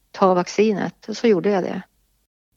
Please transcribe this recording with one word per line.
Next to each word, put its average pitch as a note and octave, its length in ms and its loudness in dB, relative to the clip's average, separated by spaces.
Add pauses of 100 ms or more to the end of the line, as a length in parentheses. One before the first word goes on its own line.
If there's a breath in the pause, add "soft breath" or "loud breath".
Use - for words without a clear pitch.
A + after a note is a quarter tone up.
(100)
ta F#3 240 2
vaccinet, F3+ 720 -2
och G#3+ 80 -8
så - 100 -2
gjorde G#3 240 2
jag F#3+ 120 0
det. F#3 200 -6 (760)